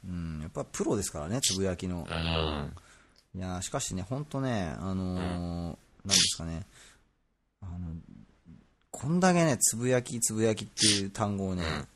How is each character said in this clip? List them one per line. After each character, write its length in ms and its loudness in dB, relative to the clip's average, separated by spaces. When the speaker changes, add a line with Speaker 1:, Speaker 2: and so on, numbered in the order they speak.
Speaker 1:
う 60 -6
ん、 300 -4
や 40 -6
っ 40 -8
ぱ 140 -6
プ 200 -6
ロ 120 0
で 60 0
す 80 -4
か 100 -8
ら 80 -6
ね、 120 -2
つ 160 2
ぶ 80 0
や 120 0
き 120 -6
の。 200 -6
Speaker 2:
う 60 -4
ん。 580 0
Speaker 1:
い 60 -8
や、 220 -4
し 80 -6
か 100 -2
し 140 -4
ね、 80 -4
ほ 160 -6
ん 60 -6
と 160 -6
ね、 380 -2
あ 160 -4
の 240 -2
ー、 20 -2
Speaker 2:
う 20 -2
ん。 420 -4
Speaker 1:
な 60 -6
ん 60 -10
で 60 4
す 220 4
か 80 -8
ね。 220 -6
あ 40 -12
の、 120 -8
こ 180 -6
ん 120 4
だ 120 8
け 120 6
ね、 140 4
つ 180 4
ぶ 120 2
や 140 6
き、 180 -4
つ 140 0
ぶ 80 4
や 120 6
き 120 -4
っ 20 -16
て 180 2
い 200 4
う 40 -6
単 260 -2
語 120 -2
を 60 -2
ね 100 -2